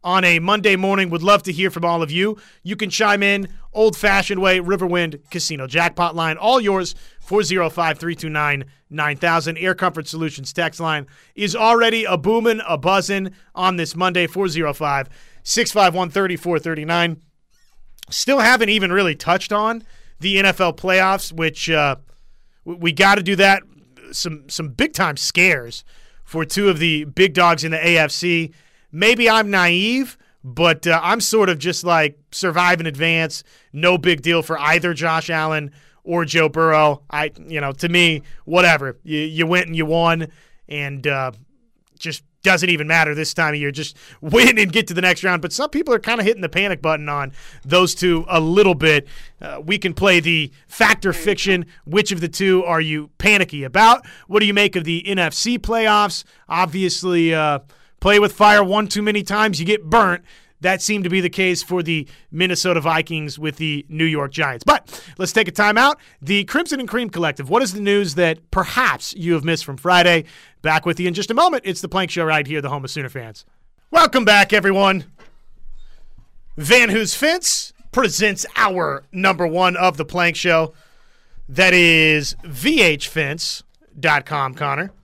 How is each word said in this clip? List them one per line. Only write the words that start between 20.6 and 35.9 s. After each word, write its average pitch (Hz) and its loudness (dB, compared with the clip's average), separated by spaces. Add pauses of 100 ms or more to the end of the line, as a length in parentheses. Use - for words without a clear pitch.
playoffs, 190 0
which, 160 -4
uh, 147 0 (680)
w-, 175 -12
we 170 -2
gotta 196 4
do 185 0
that. 196 4 (480)
Some, 151 -10
some 160 -8
big-time 170 -2
scares 147 0 (400)
for 160 -6
two 196 0
of 170 2
the 156 0
big 170 0
dogs 170 4
in 160 -4
the 160 -2
A 165 2
F 151 2
C. 165 -2 (400)
Maybe 226 2
I'm 220 2
naive, 202 0 (260)
but, 160 0
uh, 165 2
I'm 196 0
sort 208 2
of 170 0
just 170 -6
like, 156 0 (120)
survive 175 0
in 165 -4
advance, 160 -2 (300)
no 175 2
big 165 0
deal 165 2
for 160 -6
either 170 0
Josh 160 -2
Allen 156 -4 (320)